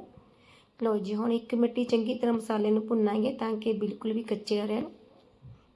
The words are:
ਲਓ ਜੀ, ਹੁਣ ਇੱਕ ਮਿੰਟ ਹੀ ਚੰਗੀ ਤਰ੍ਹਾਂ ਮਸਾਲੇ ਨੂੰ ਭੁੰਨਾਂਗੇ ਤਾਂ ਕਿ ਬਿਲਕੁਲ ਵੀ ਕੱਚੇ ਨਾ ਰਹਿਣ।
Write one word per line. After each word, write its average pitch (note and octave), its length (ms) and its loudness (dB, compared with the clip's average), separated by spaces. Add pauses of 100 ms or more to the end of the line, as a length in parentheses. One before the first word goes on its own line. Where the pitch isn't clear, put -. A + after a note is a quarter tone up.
(800)
ਲਓ A3 180 2
ਜੀ, G3 180 -4
ਹੁਣ A3+ 160 0
ਇੱਕ A#3 240 -2
ਮਿੰਟ A#3+ 220 2
ਹੀ B3 80 2
ਚੰਗੀ A#3 300 2
ਤਰ੍ਹਾਂ A#3+ 180 2
ਮਸਾਲੇ G#3+ 380 2
ਨੂੰ A3 160 2
ਭੁੰਨਾਂਗੇ A3 460 2
ਤਾਂ A3+ 220 -2
ਕਿ G#3+ 200 0
ਬਿਲਕੁਲ G#3 380 -2
ਵੀ A3+ 100 -2
ਕੱਚੇ G#3 360 -2
ਨਾ G#3 60 -2
ਰਹਿਣ। A3+ 240 -2 (880)